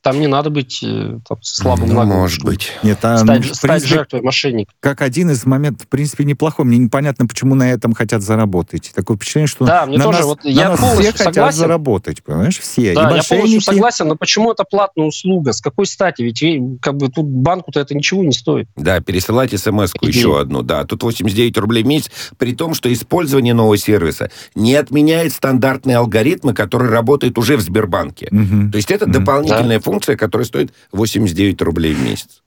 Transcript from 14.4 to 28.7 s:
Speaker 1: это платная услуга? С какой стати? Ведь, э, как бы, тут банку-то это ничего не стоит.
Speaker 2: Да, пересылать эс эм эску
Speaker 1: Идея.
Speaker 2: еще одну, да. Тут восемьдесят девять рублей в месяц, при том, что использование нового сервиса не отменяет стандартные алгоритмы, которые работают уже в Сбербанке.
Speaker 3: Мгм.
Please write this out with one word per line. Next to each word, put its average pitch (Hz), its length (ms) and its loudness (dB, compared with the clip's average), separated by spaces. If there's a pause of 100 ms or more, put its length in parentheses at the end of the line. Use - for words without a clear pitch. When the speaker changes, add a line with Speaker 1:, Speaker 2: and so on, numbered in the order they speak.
Speaker 1:
это 196 100 -4
платная 196 440 0
услуга? 160 440 -2
С - 80 -4
какой 190 260 -2
стати? 175 360 -4
Ведь, 120 220 -4
э, 156 180 0 (200)
как 143 140 -2
бы, 139 140 0
тут 156 160 -2
банку-то 147 560 0
это 139 120 -6
ничего 185 300 -2
не 147 80 2
стоит. 120 460 -2
Speaker 2:
Да, 90 240 0
пересылать 110 520 0
эс 101 140 -4
эм 104 160 2
эску - 220 -4
Speaker 1:
Идея. - 100 0
Speaker 2:
еще 92 220 4
одну, 67 240 -2
да. 73 240 -2
Тут - 180 -6
восемьдесят 107 320 -2
девять 117 220 2
рублей 110 260 0
в 120 40 0
месяц, 147 220 0 (280)
при 123 180 -4
том, 165 180 -4
что 123 180 -2
использование 135 640 0
нового 110 240 4
сервиса 92 540 0 (240)
не 117 200 2
отменяет 151 580 2
стандартные 131 640 0
алгоритмы, 117 560 0
которые 123 360 0
работают 117 480 2
уже 123 200 2
в 110 40 0
Сбербанке. 87 720 -4
Speaker 3:
Мгм. 104 400 2